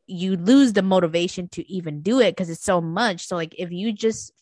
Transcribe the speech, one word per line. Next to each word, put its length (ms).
you 300
lose 380
the 100
motivation 640
to 220
even 320
do 160
it 180
'cause 140
it's 120
so 180
much. 440
So, 100
like, 220
if 140
you 200
just 400